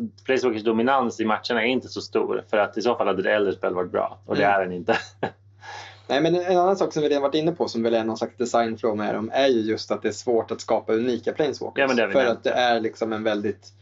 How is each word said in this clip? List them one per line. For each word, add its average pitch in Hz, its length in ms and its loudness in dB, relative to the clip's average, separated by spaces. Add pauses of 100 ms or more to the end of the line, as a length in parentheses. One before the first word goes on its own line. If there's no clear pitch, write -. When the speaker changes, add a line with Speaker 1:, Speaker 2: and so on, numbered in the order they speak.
(260)
Speaker 1:
Planeswalkers 123 380 2
dominans 117 560 2
i 110 60 0
matcherna 110 380 0
är 113 40 0
inte 123 200 -2
så 104 140 -8
stor. 104 480 -2
För 110 80 2
att 101 200 0
i 107 40 -4
så 113 140 2
fall 101 120 0
hade 95 140 0
det 104 120 0
Elder 104 180 2
Spell 95 220 -4
varit 90 180 -2
bra. 101 340 -4
Och 107 100 -4
det 101 80 2
Speaker 2:
Mm. 101 120 4
Speaker 1:
är 98 80 2
den 92 80 -4
inte. 90 260 -2 (240)
<laughs> - 880 -12
Speaker 2:
Nej, 131 140 2
men 165 140 2
en 180 220 2
annan 185 200 4
sak 170 160 -2
som 156 80 -2
vi 147 80 2
redan 143 120 2
varit 139 140 0
inne 156 160 2
på, 120 160 -2
som 113 160 -4
väl 113 100 2
är 113 100 2
någon 113 140 -4
slags 113 200 -6
designflaw 113 680 0
med 107 100 -2
dem, 110 180 -6
är 135 140 2
ju 123 140 4
just 110 300 -4
att 123 100 -2
det - 60 -4
är 107 40 0
svårt 113 400 -2
att - 100 -8
skapa 113 320 0
unika 113 400 0
Planeswalkers. - 480 -2
Speaker 1:
Ja, 135 60 4
men 131 80 2
det 117 80 2
har 104 40 0
vi 98 60 -4
Speaker 2:
För 135 100 4
Speaker 1:
nämnt. 113 140 2
Speaker 2:
att - 60 -20
det 127 80 0
är 120 280 2
liksom 110 340 -4
en 107 100 -6
väldigt... 104 440 -2 (140)